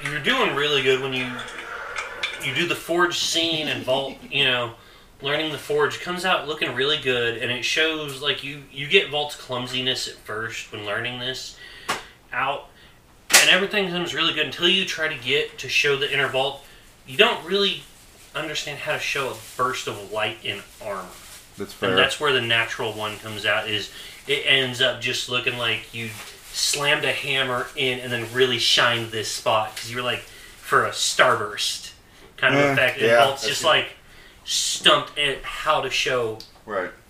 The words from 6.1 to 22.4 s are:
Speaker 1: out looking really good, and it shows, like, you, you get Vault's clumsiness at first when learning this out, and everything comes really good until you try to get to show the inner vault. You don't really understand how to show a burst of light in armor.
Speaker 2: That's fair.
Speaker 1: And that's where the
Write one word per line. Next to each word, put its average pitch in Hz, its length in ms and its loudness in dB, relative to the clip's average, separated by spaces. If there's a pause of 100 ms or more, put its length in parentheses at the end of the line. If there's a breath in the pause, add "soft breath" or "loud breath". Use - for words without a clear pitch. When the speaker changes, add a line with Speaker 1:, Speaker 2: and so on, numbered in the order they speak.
Speaker 1:
out 170 220 2
looking 156 280 -2
really 143 220 2
good, 120 400 0
and 120 140 -2
it 120 140 -2
shows, 156 560 0
like, 135 220 -2
you, 143 280 -10
you 143 160 -8
get 160 220 6
Vault's 147 260 -2
clumsiness 127 720 -4
at - 80 -10
first 110 560 -8
when 104 140 -10
learning 117 340 -4
this 127 380 -8 (760 loud breath)
out, 135 360 -2 (640 soft breath)
and - 180 8
everything 196 400 2
comes 170 240 -4
really 156 200 2
good 147 120 0
until 170 240 2
you 190 160 4
try 156 220 -2
to 147 140 -6
get 147 380 0
to 131 100 -8
show 143 280 4
the 135 140 -2
inner 143 160 2
vault. - 360 -2 (440 soft breath)
You 131 100 -10
don't 233 280 6
really 190 380 0 (520)
understand 147 440 -6
how 151 140 -2
to 131 60 -2
show 135 320 -2
a 107 40 -6 (220)
burst 117 300 0
of 101 240 -8
light 107 320 -2
in 98 180 -6 (240)
armor. 98 220 -6 (500)
Speaker 2:
That's 98 160 -8
fair. 98 160 0
Speaker 1:
And 92 80 4
that's - 220 4
where 147 120 2
the 131 100 4